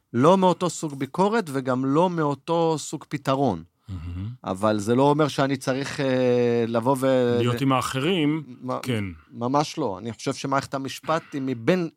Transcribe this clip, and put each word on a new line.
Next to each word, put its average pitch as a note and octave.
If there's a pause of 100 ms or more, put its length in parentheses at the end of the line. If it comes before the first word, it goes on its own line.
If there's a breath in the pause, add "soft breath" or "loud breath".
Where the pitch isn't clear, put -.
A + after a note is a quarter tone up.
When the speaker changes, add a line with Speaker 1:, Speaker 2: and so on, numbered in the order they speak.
(140)
Speaker 1:
לא D3+
מאותו F3+
סוג C#3+
ביקורת, F#3+
וגם C3
לא D#3
מאותו D#3+
סוג -
פתרון. C3+ (260)
Speaker 2:
מהמם. F2+ (140)
Speaker 1:
אבל G#2
זה A2
לא C#3
אומר D3
שאני C3+
צריך, C3+
אה, B2
לבוא A#2
ו- B2+
Speaker 2:
להיות A#2+
עם C3+
האחרים, D3 (180)
Speaker 1:
מה-, B2+
Speaker 2:
כן. A2+ (280)
Speaker 1:
ממש C3
לא. G#2+
אני A2
חושב -
שמערכת C#3
המשפט C#3 (100)
היא C#3
מבין, C3+